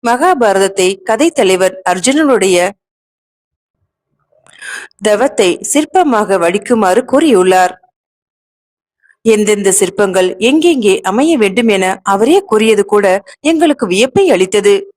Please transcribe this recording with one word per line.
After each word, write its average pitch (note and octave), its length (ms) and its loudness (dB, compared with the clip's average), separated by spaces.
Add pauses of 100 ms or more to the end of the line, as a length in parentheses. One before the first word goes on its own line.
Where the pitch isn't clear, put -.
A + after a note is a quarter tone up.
மகாபாரதத்தை G3 960 0
கதைத்தலைவர் G3 680 0 (140)
அர்ஜுனனுடைய F#3+ 800 0 (2250)
தவத்தை G#3 640 -2
சிற்பமாக C4+ 760 -2
வடிக்குமாறு F#3+ 680 0
கூறியுள்ளார். F#3 720 2 (1500)
எந்தெந்த G#3 500 0
சிற்பங்கள் F#3 680 -2
எங்கெங்கே C4 640 0
அமைய C4+ 360 0
வேண்டும் G#3+ 300 0
என F#3+ 360 -2
அவரே A3+ 360 2
கூறியது G#3+ 460 0
கூட G3 380 0 (160)
எங்களுக்கு D4+ 480 -2
வியப்பை B3+ 420 0
அளித்தது. G3 680 0